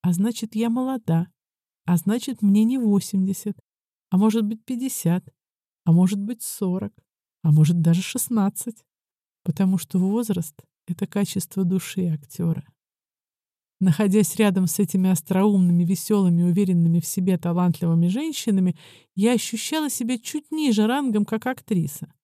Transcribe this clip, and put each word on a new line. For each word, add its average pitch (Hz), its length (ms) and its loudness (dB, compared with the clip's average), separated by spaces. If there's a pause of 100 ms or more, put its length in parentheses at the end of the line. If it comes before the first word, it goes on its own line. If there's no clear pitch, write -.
А 175 120 0
значит, 220 420 -4
я 226 140 0
молода. 233 580 -2 (580)
А 175 120 2
значит, 226 440 -2
мне 208 220 4
не 247 140 2
восемьдесят, 202 800 0 (520)
а 185 80 2
может 214 260 2
быть, 220 220 -6
пятьдесят, 233 640 -4 (580)
а 170 60 4
может 180 280 4
быть, 226 240 -8
сорок, 190 500 -6 (500)
а 156 80 2
может, 156 300 4
даже 165 200 2
шестнадцать. 220 840 -4 (600)
Потому 185 340 0
что - 200 -4
возраст — 196 580 -2 (320)
это 180 200 -6
качество 196 560 -4
души 185 440 -2
актера. 160 560 -4 (1160)
Находясь 190 560 2
рядом 190 320 2
с - 100 -4
этими 190 320 0
остроумными, 185 760 2
веселыми, 180 600 2
уверенными 175 560 2
в 165 80 -4
себе, 185 320 -2
талантливыми 170 680 0
женщинами, 196 680 -2 (380)
я 220 180 2
ощущала 285 560 -4
себя 240 300 -4
чуть - 320 -10
ниже 262 340 2
рангом, 233 400 0
как 220 220 -6
актриса. 180 680 -4 (100)